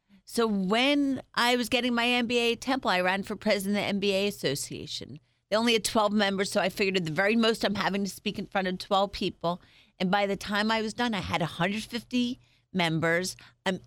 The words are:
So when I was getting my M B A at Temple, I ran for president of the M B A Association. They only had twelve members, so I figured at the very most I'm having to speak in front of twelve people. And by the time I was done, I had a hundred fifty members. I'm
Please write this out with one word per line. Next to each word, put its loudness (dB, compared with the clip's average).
So 0
when 2
I 2
was 0
getting 0
my 2
M 0
B 0
A 2
at -4
Temple, -2
I 2
ran 0
for -8
president 0
of 0
the -2
M -2
B 0
A 2
Association. -6
They 2
only 4
had 2
twelve 4
members, 2
so 2
I 2
figured 0
at -2
the -4
very 2
most 2
I'm 0
having 0
to -4
speak -6
in -8
front -2
of -2
twelve 0
people. -4
And 0
by 2
the 0
time -2
I 0
was -4
done, -2
I -2
had -2
a 0
hundred -2
fifty -4
members. 0
I'm 0